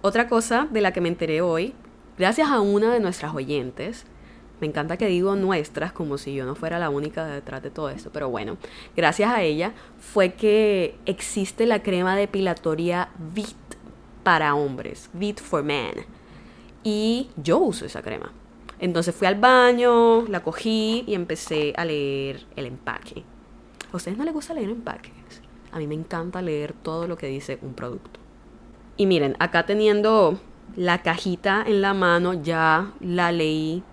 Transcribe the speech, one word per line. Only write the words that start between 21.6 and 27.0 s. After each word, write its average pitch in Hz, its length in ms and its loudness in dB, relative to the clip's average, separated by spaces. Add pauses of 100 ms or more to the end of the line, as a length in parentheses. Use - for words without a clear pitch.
a 170 80 -4
leer 139 600 -4 (100)
el 139 100 -8
empaque. - 580 -12 (680)
¿A 180 60 -8
ustedes 180 200 -8
no 277 60 -4
les 320 100 -4
gusta 311 200 -8
leer 226 160 -4
empaques? 233 420 -10 (600)
A 165 80 -8
mí 151 80 -6
me 151 80 -6
encanta 175 460 -8
leer 147 320 -4
todo 165 340 -6